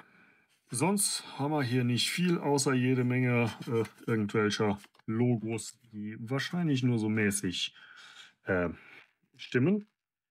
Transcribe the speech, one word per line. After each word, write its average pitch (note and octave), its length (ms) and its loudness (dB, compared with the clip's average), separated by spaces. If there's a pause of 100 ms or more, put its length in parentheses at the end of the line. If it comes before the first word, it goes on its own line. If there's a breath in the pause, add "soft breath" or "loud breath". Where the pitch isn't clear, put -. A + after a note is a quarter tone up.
(680 loud breath)
Sonst - 560 -2 (120)
haben C#3+ 140 -2
wir D3 140 0
hier B2 180 0
nicht A#2+ 260 2
viel, F3 300 0
außer C#3+ 340 2
jede B2+ 300 2
Menge, B2 480 2 (160)
äh, A2+ 160 0 (240)
irgendwelcher G#2 720 0 (280)
Logos, A2+ 720 -2 (140)
die G#2+ 300 -10
wahrscheinlich C3+ 640 -2
nur A#2+ 160 2
so G#2+ 80 0
mäßig, G2+ 680 0 (680 loud breath)
äh, F2+ 240 0 (680 loud breath)
stimmen. F3+ 520 0 (420)